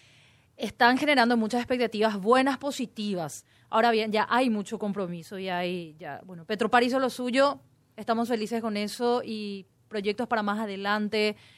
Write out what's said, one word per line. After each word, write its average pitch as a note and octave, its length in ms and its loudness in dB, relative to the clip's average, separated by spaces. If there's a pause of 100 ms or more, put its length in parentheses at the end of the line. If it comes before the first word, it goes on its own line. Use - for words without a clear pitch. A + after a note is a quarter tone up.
(560)
están A#3+ 420 4
generando B3+ 380 4
muchas A3+ 240 0
expectativas A3 600 0
buenas, B3+ 380 4
positivas. G#3 840 -6 (260)
Ahora A#3 220 4
bien, G#3+ 200 0
ya G#3+ 160 2
hay B3 220 2
mucho G#3 280 -4
compromiso F#3+ 600 -6
y F#3+ 100 -8
hay, F3 500 -4
ya, D3 280 -10
bueno, E3+ 180 -18
Petropar A3 380 2
hizo B3+ 160 2
lo C4 100 2
suyo, C4+ 520 2 (360)
estamos A3+ 320 -2
felices A3+ 320 -2
con G#3+ 160 -4
eso A#3+ 480 0
y G#3 420 -8 (220)
proyectos G#3 400 -4
para A3 140 0
más G3+ 180 -2
adelante. G#3 760 -2 (220)